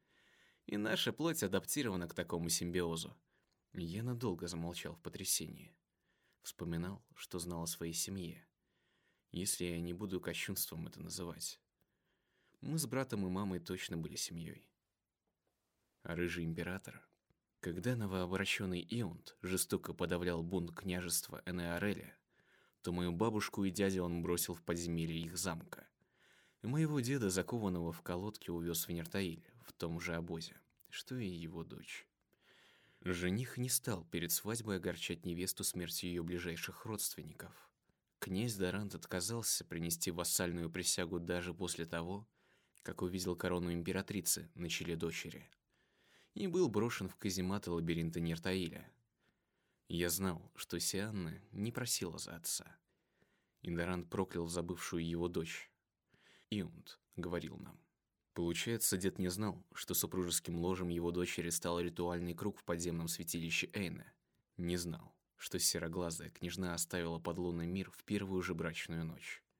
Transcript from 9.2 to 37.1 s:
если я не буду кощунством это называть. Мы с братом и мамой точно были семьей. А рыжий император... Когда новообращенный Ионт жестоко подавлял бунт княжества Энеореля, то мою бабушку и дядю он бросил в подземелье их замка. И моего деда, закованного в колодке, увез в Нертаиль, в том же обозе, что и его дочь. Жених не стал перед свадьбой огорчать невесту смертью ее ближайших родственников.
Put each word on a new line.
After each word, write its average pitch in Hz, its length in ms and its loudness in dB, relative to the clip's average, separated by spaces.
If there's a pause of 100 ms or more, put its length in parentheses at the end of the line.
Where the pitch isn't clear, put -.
если 90 340 0
я 85 160 0
не 87 120 -2
буду 92 280 -2
кощунством 82 680 -2
это - 140 -12
называть. 85 600 -6 (1000)
Мы 156 180 -2
с 143 80 0
братом 120 400 0
и 90 40 2
мамой 95 300 2
точно 90 360 -4
были 80 200 -4
семьей. - 520 -6 (1300)
А 85 120 -4
рыжий 85 300 2
император... 87 600 -4 (540)
Когда 92 360 0
новообращенный 92 960 2
Ионт 101 520 -4
жестоко 92 520 2
подавлял 87 480 2
бунт 85 300 0
княжества 90 720 -2
Энеореля, 87 720 0 (640)
то 90 100 0
мою 87 200 4
бабушку 104 520 2
и 98 60 4
дядю 95 340 4
он 85 180 2
бросил 87 320 2
в 82 80 -10
подземелье 82 560 2
их 82 180 -4
замка. 87 500 -4 (760)
И - 40 -4
моего 147 340 4
деда, 120 300 4
закованного 90 600 4
в 82 100 -12
колодке, 92 500 -2
увез 85 340 0
в 90 60 -4
Нертаиль, 85 560 -2 (160)
в - 80 -16
том 82 280 -2
же 85 140 -2
обозе, 85 460 -4 (300)
что - 260 -8
и 120 100 -2
его 82 380 -4
дочь. - 420 -12 (920)
Жених 92 560 2
не 123 120 0
стал 101 360 0
перед 82 260 -2
свадьбой 107 460 0
огорчать 87 480 -2
невесту 90 400 -2
смертью 87 460 -2
ее 87 120 0
ближайших 87 600 -4
родственников. - 840 -6 (500)